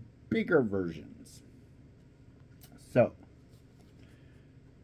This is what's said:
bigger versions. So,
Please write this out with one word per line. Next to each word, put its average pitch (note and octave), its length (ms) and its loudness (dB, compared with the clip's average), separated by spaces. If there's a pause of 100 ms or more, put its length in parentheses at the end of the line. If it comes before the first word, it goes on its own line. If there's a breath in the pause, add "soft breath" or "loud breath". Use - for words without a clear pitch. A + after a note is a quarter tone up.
(300)
bigger G3 320 4
versions. F#2 800 -6 (1500)
So, A#2+ 180 6 (1700 loud breath)